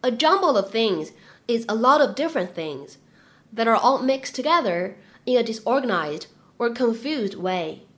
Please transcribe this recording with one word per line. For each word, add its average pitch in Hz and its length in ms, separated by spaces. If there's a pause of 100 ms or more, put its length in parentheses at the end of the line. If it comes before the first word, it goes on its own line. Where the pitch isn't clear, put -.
A 254 100
jumble 311 440
of 196 180
things 202 360 (380)
is 233 200
a 220 80
lot 262 240
of 226 160
different 269 380
things 147 400 (600)
that 226 140
are 226 100
all 262 240
mixed 269 320
together 247 600 (320)
in 247 120
a 233 60
disorganized 220 800 (340)
or 233 160
confused 233 640
way. 180 440 (160)